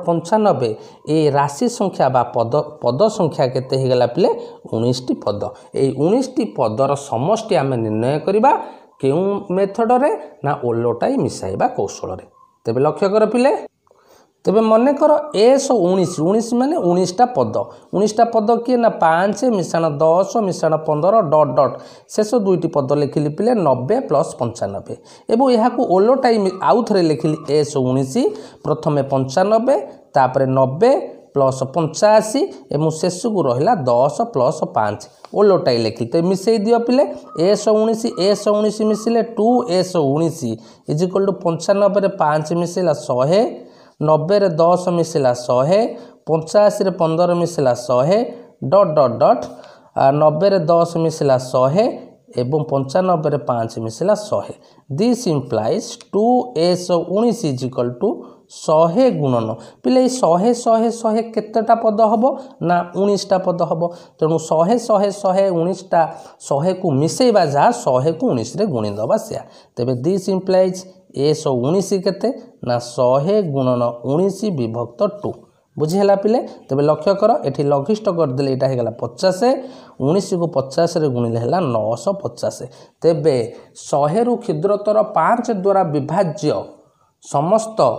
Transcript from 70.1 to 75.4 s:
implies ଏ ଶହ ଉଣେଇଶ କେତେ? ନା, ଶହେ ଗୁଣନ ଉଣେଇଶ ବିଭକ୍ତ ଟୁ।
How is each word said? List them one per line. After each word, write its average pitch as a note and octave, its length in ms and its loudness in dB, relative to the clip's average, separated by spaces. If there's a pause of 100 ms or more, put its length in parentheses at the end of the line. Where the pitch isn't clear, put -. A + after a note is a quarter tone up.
implies F#3 680 0 (180)
ଏ D3 180 2
ଶହ D3 180 -2
ଉଣେଇଶ D3+ 380 0 (140)
କେତେ? G3 240 -2 (380)
ନା, A#2+ 120 0
ଶହେ C#3 640 0
ଗୁଣନ C3 400 0 (220)
ଉଣେଇଶ F#3+ 460 -2
ବିଭକ୍ତ A#2+ 500 -6 (220)
ଟୁ। - 100 -6 (460)